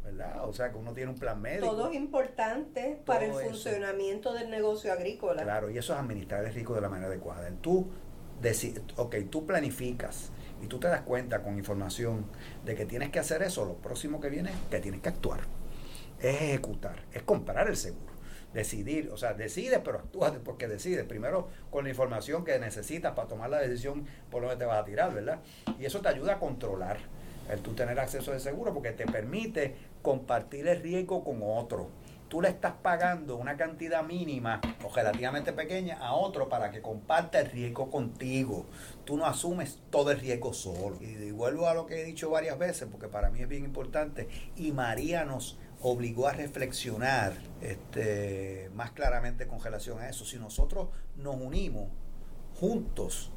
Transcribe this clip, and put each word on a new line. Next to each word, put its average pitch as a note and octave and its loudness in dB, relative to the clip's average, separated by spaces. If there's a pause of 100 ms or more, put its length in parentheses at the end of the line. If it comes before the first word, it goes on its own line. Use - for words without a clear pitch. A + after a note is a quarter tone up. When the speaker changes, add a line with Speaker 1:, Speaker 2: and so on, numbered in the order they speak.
Speaker 1:
¿verdad? G2 -4
O G#2+ -4
sea, B2 -2
que A2 -8
uno A#2 -8
tiene C3 -4
un B2 -6
plan A2 -2
médico. E3+ -2
Speaker 2:
Todo A3+ 2
es E4 -2
importante C4 0
para A3+ 4
el G#3+ 0
Speaker 1:
Todo - 0
eso. A3+ 0
Speaker 2:
funcionamiento G3+ 0
del A#3 -2
negocio G#3+ 2
agrícola. F#3 0
Speaker 1:
Claro, G#2 2
y A#2 -2
eso C3+ 0
es C#3+ 2
administrar G#2 0
el A2+ -2
riesgo A#2 -2
de G#2+ 4
la G2 2
manera F#2+ -2
adecuada. F2 -4
El F2+ -4
tú F#3 4 (540)
deci-, A2+ 2 (160)
ok, A#2+ 0 (140)
tú D#3 -2
planificas B2+ 0 (320)
y A2 -8
tú B2+ -4
te E3+ 2
das E3+ 4
cuenta B2 0
con G2+ -2
información G#2 -2 (400)
de A2 -2
que G#2+ -2
tienes C3+ -2
que E3+ 2
hacer D#3+ 2
eso, F3 2
lo F2+ -4
próximo D3 -4
que C#3+ -2
viene F3 0
es F3+ -4 (140)
que G2+ 2
tienes F#2+ -4
que - 2
actuar, - 0 (800)
es C3 4
ejecutar, G#2 0 (100)
es - -4
comprar - 4
el - 2
seguro. - -6 (420)
Decidir, A2+ -2
o G#2+ -8
sea, A2+ 0
decides, F3+ 2
pero C#3 -2
actúas - 2 (100)
porque B2 -4
decides. A#2+ 0
Primero, B2+ 0 (240)
con C#3 0
la C3+ 0
información B2+ 2
que C#3+ 4
necesitas A#2 -2
para A2+ 0
tomar A2+ -4
la D3 4
decisión C#3 0 (240)
por A#2+ 0
dónde B2 0
te B2 0
vas A2 4
a G#2 2
tirar, C3+ 2
¿verdad? B2+ -2 (400)
Y C3+ -4
eso E3+ -2
te D#3 4
ayuda D#3 2
a F#3+ 0
controlar G#2 -2 (520)
el G#2 0
tú G#2+ -4
tener B2 2
acceso C3 -2
al C3+ -2
seguro E3+ -2
porque A2+ -2
te A#2 -4
permite C#3 0 (260)
compartir C3 2
el F3 6
riesgo F3+ 0
con B2+ -2
otro. G#2 0 (380)
Tú D#3+ 0
le F#3+ 6
estás - 0
pagando E3+ 4
una C3+ -4
cantidad D#3+ 0
mínima C#3+ 0 (240)
o G2+ -6
relativamente B2 2
pequeña F#3 -2
a B2+ 0
otro D#3 2
para A2 0
que G#2 -8
comparta D#3 4
el A2+ 2
riesgo A#2+ -2
contigo. B2+ 0 (400)
Tú D3 0
no D#3+ 4
asumes E3+ 0 (100)
todo C#3+ 6
el C#3 4
riesgo B2 0
solo. F#2 -4
Y, - -10
y G#2+ -6
vuelvo C3+ 2
a E3 8
lo E3 2
que D#3+ -4
he D#3+ -4
dicho D#3+ -4
varias D#3+ 2
veces, E3 0
porque - -10
para G#2 6
mí - 4
es B2 2
bien C#3+ 0
importante, C#3 -2 (260)
y D#3 0
María C#3 2
nos C3 -4 (240)
obligó A#2+ 2
a C#3+ 6
reflexionar, B2+ 2 (260)
este, G2 -2
más A#2 -6
claramente B2 4
con A#2+ -2
relación A2+ -4
a A#2+ -6
eso. - -6
Si B2 -8
nosotros F3 4 (300)
nos C#3 -4
unimos B2+ 0 (680)
juntos - 0